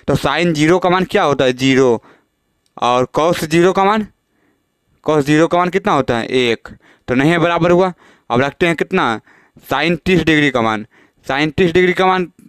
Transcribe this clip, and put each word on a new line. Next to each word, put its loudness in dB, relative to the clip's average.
तो 0
sin -2
zero 2
का 0
मान 2
क्या 0
होता 0
है, 2
ज़ीरो, 2
और 0
cos 0
zero 2
का 0
मान, 0
cos 2
zero 2
का 0
मान 0
कितना -2
होता -2
है, -6
एक। -2
तो -2
नहीं 2
है, 0
बराबर 0
हुआ। 0
अब 0
रखते -2
हैं 0
कितना, -4
sin -2
तीस 0
डिग्री 2
का -2
मान, -4
sin -2
तीस 0
डिग्री 2
का 0
मान, 0